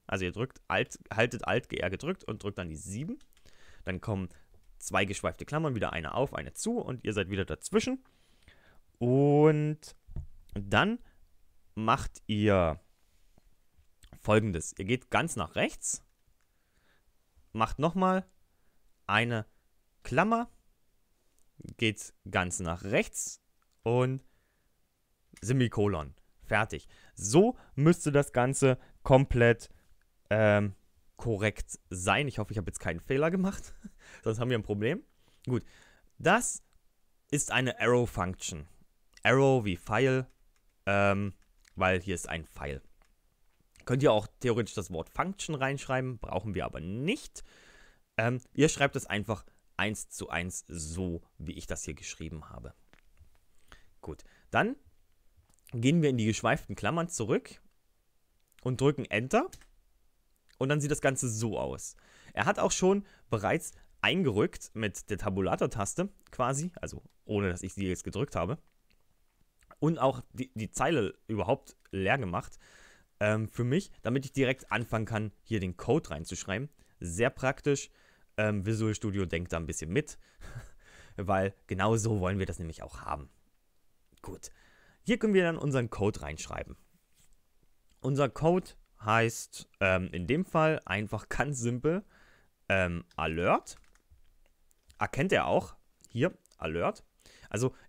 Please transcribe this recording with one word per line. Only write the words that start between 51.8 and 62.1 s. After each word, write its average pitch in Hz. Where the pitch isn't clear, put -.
hier 76
geschrieben -
habe. -
Gut, -
dann 190
gehen 135
wir 147
in 127
die 110
geschweiften 110
Klammern 165
zurück 127
und 127
drücken 135
Enter. 170
Und 135
dann 147
sieht 143
das 147
Ganze 135
so 107
aus. 65